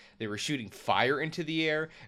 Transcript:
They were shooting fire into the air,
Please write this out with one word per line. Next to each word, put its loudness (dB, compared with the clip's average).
They -4
were -4
shooting -4
fire 2
into -4
the 0
air, 0